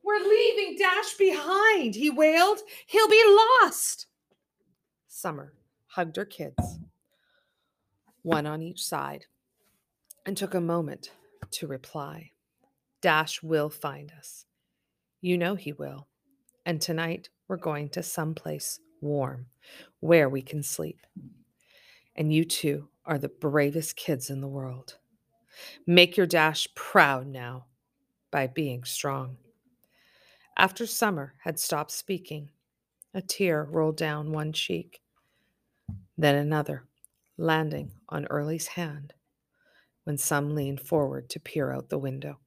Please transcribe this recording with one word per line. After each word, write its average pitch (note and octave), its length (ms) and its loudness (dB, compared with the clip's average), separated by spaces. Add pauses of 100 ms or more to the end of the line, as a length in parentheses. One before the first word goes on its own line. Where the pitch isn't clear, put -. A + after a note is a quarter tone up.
"We're G#4 140 2
leaving G#4 560 4
Dash F#4+ 380 0
behind," F#4 800 4
he C#4+ 140 0
wailed. D#4+ 500 6 (280)
"He'll G#4+ 200 6
be G#4+ 160 10 (380)
lost." - 460 0 (1000)
Summer D3 460 -10 (340)
hugged E3 300 -6
her G3+ 80 -4
kids, D#3+ 540 -8 (1400)
one D#3 240 0
on D3+ 160 -6
each E3 220 -10
side, C#3+ 440 -8 (1000)
and G3 100 -6
took F#3+ 180 -6
a F#3 60 0
moment E3+ 540 -4 (380)
to - 160 -10
reply. D3+ 680 -12 (680)
"Dash D#3 420 4
will D#3 280 0
find D3 420 -10
us. - 340 -20 (760)
You F3+ 160 0
know F3 180 0
he F3 160 -10
will. C#3+ 380 -12 (560)
And D#3+ 160 -2
tonight E3 480 -4 (180)
we're F#3+ 80 -4
going D3 360 -6
to - 120 -8
someplace D#3 760 -8 (180)
warm C3+ 500 -4 (520)
where D#3+ 260 6
we C3+ 140 -4
can D3 220 -8
sleep. - 440 -10 (1040)
And D#3 200 0
you D#3+ 100 4
two D3 460 -4 (160)
are D#3 120 -2
the D3 120 -4
bravest D3 680 0
kids C3+ 340 -4
in C3+ 120 -6
the C#3 80 -8
world. C3 480 -10 (920)
Make F3 300 8
your F#3 100 4
Dash D#3 480 2
proud C#3 500 4
now B2+ 420 -12 (640)
by C#3 160 0
being C3 360 -6
strong." C3 540 -6 (1160)
After F#3+ 300 2
Summer E3+ 540 -2
had D#3+ 180 -8
stopped D3+ 320 -4
speaking, D3+ 600 -10 (600)
a F#3+ 120 -8
tear E3+ 400 0
rolled D#3 340 0
down D3+ 340 -4
one D#3 220 -4
cheek, - 480 -6 (1120)
then D3 200 4
another, D3 520 -2 (500)
landing D#3 720 -2
on D3+ 200 -8
Early's D#3 400 -4
hand D3 480 -10 (880)
when D3 120 -4
Sum D3 380 -2
leaned C#3 260 -4
forward C3+ 520 -2
to - 80 -12
peer C3+ 320 -4
out C3 180 -8
the D3 80 -4
window. C#3 500 -8